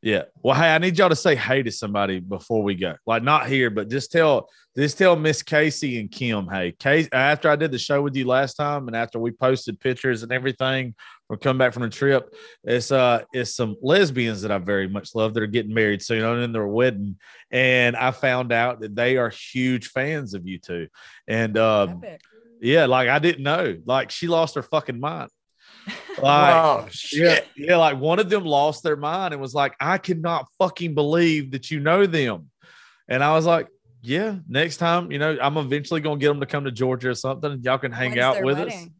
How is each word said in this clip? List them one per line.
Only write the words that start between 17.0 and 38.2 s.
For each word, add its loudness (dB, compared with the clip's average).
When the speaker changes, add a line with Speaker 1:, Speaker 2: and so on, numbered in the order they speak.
Speaker 1:
And 4
I 0
found -2
out 0
that -10
they 2
are 0
huge -4
fans -6
of -10
you -10
two. -8
And, -2
uh, 4
Speaker 2:
Epic. -14
Speaker 1:
yeah, 4
like, 2
I 4
didn't 0
know. 0
Like, -2
she -8
lost 0
her -6
fucking -4
mind. -8
Like, 6
Speaker 3:
Oh, 4
Speaker 1:
yeah, -18
Speaker 3:
shit. 2
Speaker 1:
yeah, 2
like, 4
one 0
of 0
them 0
lost 2
their 0
mind -4
and -8
was -10
like, 0
"I 0
cannot -4
fucking -2
believe 2
that -8
you -4
know 4
them." -2
And 0
I 4
was 2
like, 2
"Yeah, -4
next -2
time, 0
you -6
know, 0
I'm 0
eventually -2
gonna -4
get 4
'em 0
to -4
come -4
to -4
Georgia -2
or -2
something, -6
and -10
y'all 0
can -6
hang -4
Speaker 2:
When's 0